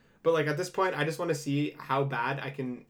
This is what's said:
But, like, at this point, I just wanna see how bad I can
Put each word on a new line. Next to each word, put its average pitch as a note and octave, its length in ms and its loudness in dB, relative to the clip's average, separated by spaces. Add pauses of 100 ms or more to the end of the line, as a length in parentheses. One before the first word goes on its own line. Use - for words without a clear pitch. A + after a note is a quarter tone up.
(240)
But, E3 100 6
like, D3+ 140 4
at D3 100 0
this F3 120 -2
point, F#3+ 280 0
I D3 80 2
just D#3+ 140 -2
wanna E3+ 160 0
see C#3+ 420 0
how C#3 260 0
bad C3+ 380 -2
I C#3 80 -6
can B2+ 400 -6